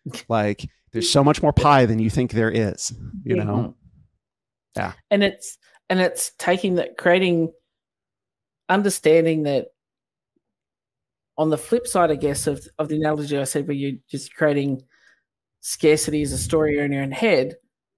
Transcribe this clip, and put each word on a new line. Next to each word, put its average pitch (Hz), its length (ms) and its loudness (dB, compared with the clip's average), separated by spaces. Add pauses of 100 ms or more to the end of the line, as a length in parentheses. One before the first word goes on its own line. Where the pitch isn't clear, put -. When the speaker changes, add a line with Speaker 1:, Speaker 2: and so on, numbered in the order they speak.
Speaker 1:
<laughs> - 220 -14
Speaker 2:
Like, 104 380 -2 (260)
there's 117 180 -4
so 139 140 4
much 147 200 4
more 147 100 2
pie 139 320 6
than 110 140 0
you 110 100 0
think 123 220 -2
there 113 200 0
is, 107 400 -4 (320)
you 117 140 -2
Speaker 1:
Yeah. 107 60 -2
Speaker 2:
know? 104 320 -4 (1000)
Yeah. 95 180 -6 (180)
Speaker 1:
And 202 120 2
it's, - 340 -4 (320)
and 185 100 2
it's 180 380 -2
taking 185 380 0
that, - 220 -4
creating, 175 540 2 (1200)
understanding 165 720 2
that 139 260 -2 (1700)
on 156 120 0
the 151 80 0
flip 240 300 -2
side, 170 240 2
I 151 40 0
guess, 143 320 -2
of, 143 200 -4 (100)
of 156 120 -4
the 151 80 -2
analogy 151 400 -2
I 139 80 -2
said, 147 220 -4
where 143 80 -4
you're 139 240 -6 (100)
just - 260 -12
creating 143 480 0 (800)
scarcity 151 600 0
as 139 100 -4
a 127 60 -6
story 156 420 0
in 143 120 -2
your 139 120 -2
own 135 80 -6
head, 165 440 0 (420)